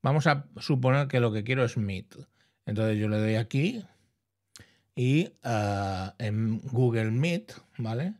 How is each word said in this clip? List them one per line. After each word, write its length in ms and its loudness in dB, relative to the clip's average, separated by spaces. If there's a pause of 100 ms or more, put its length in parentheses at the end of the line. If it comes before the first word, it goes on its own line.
Vamos 240 2
a 200 2 (120)
suponer 500 2
que 120 2
lo 120 2
que 120 -2
quiero 200 0
es 140 -2
Meet. 380 -6 (500)
Entonces 320 0
yo 100 0
le 100 0
doy 180 2
aquí 460 -2 (1120)
y, 380 2 (120)
ah, 760 -2
en 400 -2
Google 520 0
Meet, 440 -2 (240)
¿vale? 420 -4